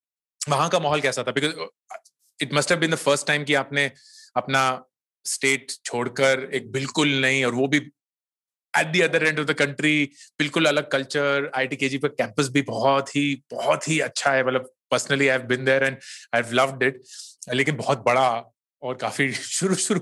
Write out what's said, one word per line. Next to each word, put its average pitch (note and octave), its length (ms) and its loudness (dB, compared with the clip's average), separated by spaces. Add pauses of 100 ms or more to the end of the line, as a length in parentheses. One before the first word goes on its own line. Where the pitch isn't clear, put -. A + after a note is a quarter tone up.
(480)
वहाँ D3 200 2
का F3 120 2
माहौल D3+ 200 0
कैसा C3 220 0
था? A#2+ 120 -4
Because D3 180 0 (880)
it C3+ 120 -6
must D3 140 0
have E3+ 120 4
been D#3+ 140 2
the - 140 -2
first C#3+ 180 2
time D3 180 0
कि C#3+ 100 2
आपने C#3 380 0 (440)
अपना C3 480 0 (420)
state - 460 -2 (120)
छोड़कर C3 720 0
एक A#2 180 -6
बिल्कुल C#3 360 0
नई, C3+ 340 2
और A#2+ 120 0
वो C3 140 2
भी D3 120 2 (1000)
at D#3+ 80 2
the E3+ 140 0
other E3 200 2
end D#3 140 2
of D3+ 100 -2
the C#3+ 100 0
country, D3 520 0 (320)
बिल्कुल D3+ 280 0
अलग D3+ 240 0
culture। C#3 640 0
आईआईटी C3 220 -2
केजी C3+ 220 -2
पर C#3 100 0
campus C3 400 -2
भी C#3 140 0
बहुत C3+ 540 0
ही, C#3+ 340 -2
बहुत D3 380 -2
ही D#3 120 2
अच्छा C3+ 320 -2
है। C3 140 2
मतलब B2+ 280 -2 (200)
personally C3+ 440 2
I've A#2+ 120 -6
been C3 180 -2
there C3+ 220 4
and C3 40 -6 (400)
I've A#2 240 0
loved C3+ 240 2
it। C3+ 100 2 (600)
लेकिन C#3 220 0
बहुत B2 220 0
बड़ा A#2+ 560 2 (280)
और B2+ 120 -6
काफी B2 380 -4
<laughs> - 20 -6
शुरू, - 400 -2
शुरू F#3+ 280 0